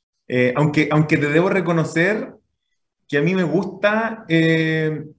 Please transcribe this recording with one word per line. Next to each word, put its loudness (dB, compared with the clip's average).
Eh, 0
aunque, 2
aunque 2
te 0
debo 2
reconocer -2
que -2
a 2
mí 0
me 0
gusta, -2
eh, 0